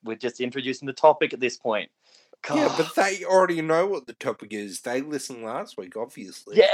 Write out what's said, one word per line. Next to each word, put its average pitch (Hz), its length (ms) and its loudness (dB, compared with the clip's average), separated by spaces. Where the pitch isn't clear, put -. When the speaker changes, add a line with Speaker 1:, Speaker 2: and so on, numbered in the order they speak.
Speaker 1:
We're 113 140 -6
just 123 240 -6
introducing 127 420 -6
the 135 80 -8
topic 147 400 4
at 120 80 -10
this 123 160 -2
point. 107 340 -4
Speaker 2:
Yeah, 302 140 4
Speaker 1:
God. - 80 0
Speaker 2:
but 160 180 -2
they 190 300 2
already 175 380 4
know 160 240 2
what 185 200 -4
the 117 60 -14
topic 110 400 -8
is. 101 300 -8
They 123 180 -2
listened 139 420 -8
last 131 360 -8
week, 95 180 -12
obviously. 104 640 -4
Speaker 1:
Yeah, 190 160 8